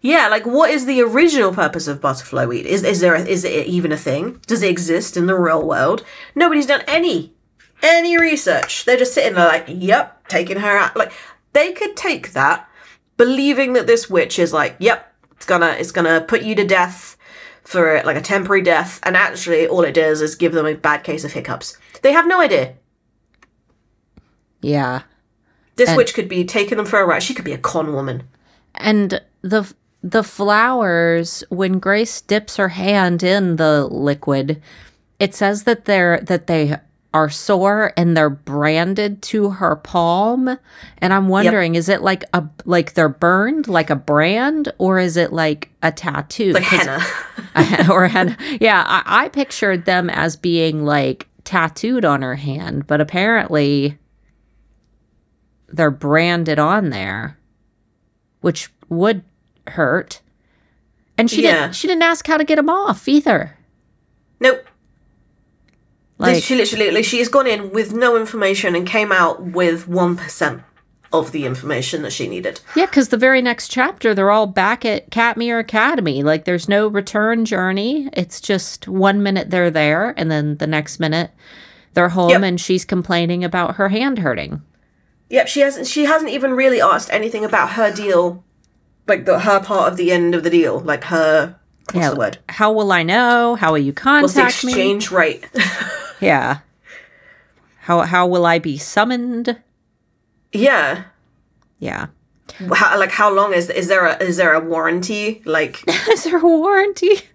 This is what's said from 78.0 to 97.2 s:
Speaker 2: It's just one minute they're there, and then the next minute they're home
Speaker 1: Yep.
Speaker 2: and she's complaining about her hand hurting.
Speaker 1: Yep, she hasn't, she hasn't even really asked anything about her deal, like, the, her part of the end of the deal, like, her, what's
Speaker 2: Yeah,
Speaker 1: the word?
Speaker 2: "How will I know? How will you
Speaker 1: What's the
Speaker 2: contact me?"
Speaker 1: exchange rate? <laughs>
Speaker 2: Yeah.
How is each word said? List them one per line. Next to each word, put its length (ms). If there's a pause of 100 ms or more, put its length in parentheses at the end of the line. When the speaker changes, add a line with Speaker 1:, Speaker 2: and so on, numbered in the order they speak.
Speaker 2:
It's 260
just 480
one 360
minute 260
they're 220
there, 440
and 160
then 260
the 100
next 320
minute 320 (640)
they're 140
home 200
Speaker 1:
Yep. 140
Speaker 2:
and 180
she's 240
complaining 580
about 320
her 140
hand 300
hurting. 420 (680)
Speaker 1:
Yep, 200
she 120
hasn't, 260
she 180
hasn't 260
even 220
really 280
asked 300
anything 320
about 280
her 200
deal, 520 (640)
like, 180
the, 140
her 200
part 320
of 60
the 140
end 240
of 80
the 60
deal, 300
like, 260
her, 500 (360)
what's 40 (100)
Speaker 2:
Yeah, 60
Speaker 1:
the 40
word? 220 (100)
Speaker 2:
"How 240
will 220
I 100
know? 520
How 160
will 80
you 120
Speaker 1:
What's 420
the 80
Speaker 2:
contact 220
me?" 80
Speaker 1:
exchange 400
rate? 400
<laughs> 40 (640)
Speaker 2:
Yeah. 360 (1200)